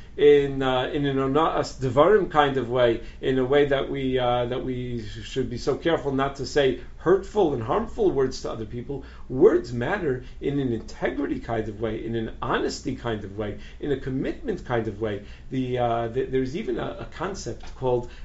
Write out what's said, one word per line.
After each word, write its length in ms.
in, 460
uh, 280
in 140
an 140
Ona'as 600
Devarim 520
kind 260
of 140
way, 320
in 180
a 60
way 220
that 240
we, 280
uh, 280
that 180
we 400
should 280
be 80
so 180
careful 360
not 240
to 100
say 340
hurtful 480
and 80
harmful 480
words 320
to 80
other 160
people. 280
Words 440
matter 520
in 180
an 140
integrity 680
kind 300
of 120
way, 240
in 120
an 120
honesty 540
kind 260
of 160
way, 200
in 120
a 160
commitment 560
kind 240
of 120
way. 160
The, 280
uh, 300
the, 160
there's 320
even 220
a, 120
a 120
concept 600
called, 340